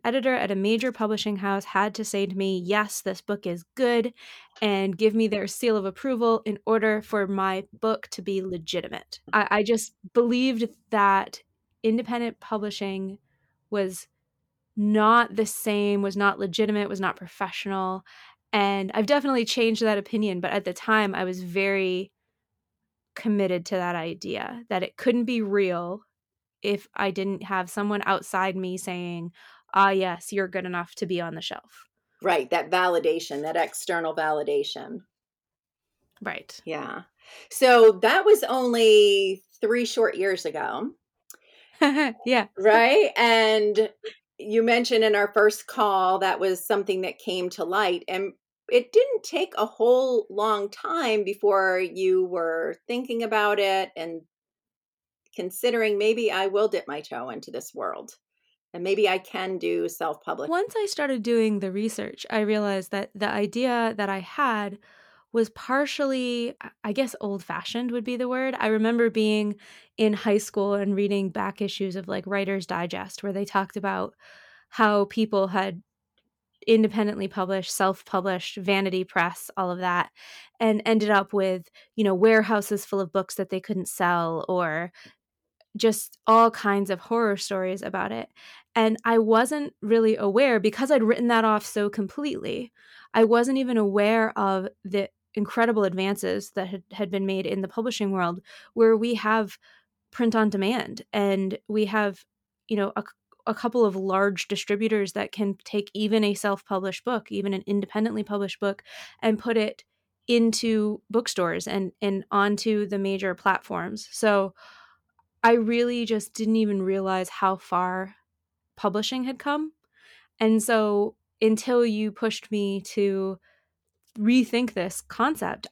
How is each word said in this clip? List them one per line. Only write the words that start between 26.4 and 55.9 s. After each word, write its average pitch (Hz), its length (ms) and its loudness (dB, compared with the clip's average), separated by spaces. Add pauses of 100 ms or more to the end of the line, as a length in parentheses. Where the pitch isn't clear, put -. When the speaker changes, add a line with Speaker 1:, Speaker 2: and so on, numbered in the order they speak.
Speaker 1:
if 202 340 -4
I 196 160 -2
didn't 196 320 -4
have 185 260 -4
someone 208 360 -4
outside 190 500 0
me 185 220 -4
saying, 175 560 -8 (400)
"Ah, 196 160 6
yes, 185 420 -2
you're 196 160 -2
good 185 180 -6
enough 175 300 -6
to 196 100 -6
be 175 140 -2
on 165 160 -6
the 160 60 -10
shelf." - 480 -14 (320)
Speaker 2:
Right, 160 280 2
that 165 200 0
validation, 165 720 0
that 160 160 -4
external 165 580 -4
validation. 147 840 -2 (1200)
Speaker 1:
Right. - 440 -10
Speaker 2:
Yeah. 156 380 -10 (460)
So 240 520 8
that 311 240 4
was 415 180 8
only 214 1000 4 (180)
three 233 240 2
short 226 300 0
years 185 300 -2
ago. 151 460 -6 (920)
Speaker 1:
<laughs> 285 340 2 (100)
Yeah. 240 220 2 (100)
Speaker 2:
Right? 233 580 6
And 220 720 4 (480)
you 226 260 0
mentioned 233 420 2
in 214 100 4
our 202 180 0
first 214 320 4
call 190 540 2
that 185 200 0
was 185 260 -2
something 196 360 0
that 180 180 -6
came 180 320 -4
to 170 120 -6
light. 180 460 0
And 185 240 -6 (380)
it 240 200 2
didn't 508 320 4
take 349 340 -4
a 214 80 0
whole 247 640 2
long 208 400 -2
time 226 540 -2
before 190 560 2
you 185 460 0
were 165 520 -4 (100)
thinking 240 360 -4
about 208 360 2
it 190 360 0
and 165 260 -10 (1120)
considering, 214 640 -2